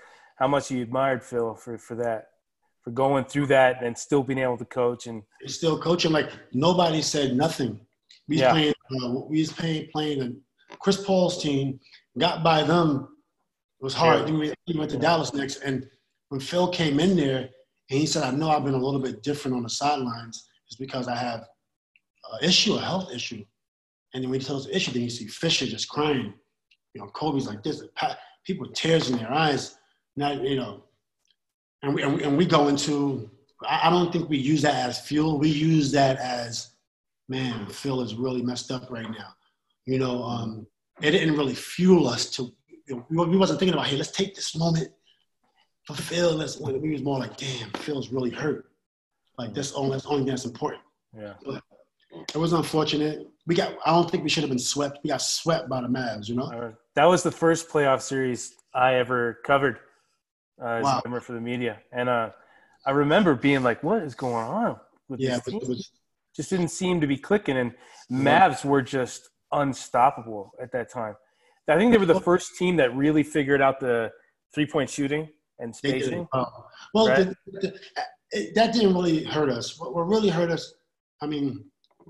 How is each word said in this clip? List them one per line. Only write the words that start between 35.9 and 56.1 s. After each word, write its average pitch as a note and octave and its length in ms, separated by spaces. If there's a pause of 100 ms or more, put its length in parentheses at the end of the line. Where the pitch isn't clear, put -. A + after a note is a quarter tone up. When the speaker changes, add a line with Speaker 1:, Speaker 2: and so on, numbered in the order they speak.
Speaker 2:
that C3+ 240
as, A#2+ 540 (580)
"Man, B2 380
Phil B2+ 340
is A2 140
really B2+ 260
messed B2 300
up - 180
right A2+ 200
now." - 240 (520)
You C3 140
know, B2 240
um, A2 440 (340)
it D3+ 100
didn't D#3+ 240
really C3+ 200
fuel F3 520
us A#2 240
to, B2 220 (340)
you C3 100
know, A#2+ 120
we, E3 220
we F#3+ 60
wasn't F3 220
thinking F#3 140
about, C3 140
"Hey, C#3 100
let's D#3+ 140
take G3+ 240
this - 200
moment E3 340 (960)
for D3 100
Phil." E3+ 400
Let's, D#3 240
we C#3 320
was C#3 100
more C#3 180
like, A#2+ 180
"Damn, B2 340
Phil's C#3 380
really B2+ 200
hurt." C#3+ 400 (680)
Like, A#2 160
that's C#3 200
only, C3+ 180
that's C3+ 120
the - 60
only C#3+ 140
thing B2+ 80
that's B2 140
important. - 380 (340)
Speaker 1:
Yeah. G#2 160 (120)
Speaker 2:
But C#3 180 (720)
it - 20
was E3 160
unfortunate. D3+ 760 (200)
We E3+ 80
got, - 200 (100)
I D#3+ 60
don't E3+ 200
think F3 120
we D3+ 60
should D3+ 140
have C#3 60
been B2+ 100
swept. C#3+ 440
We D#3 60
got C3+ 120
swept - 460
by B2+ 140
the B2 60
Mavs, A#2 400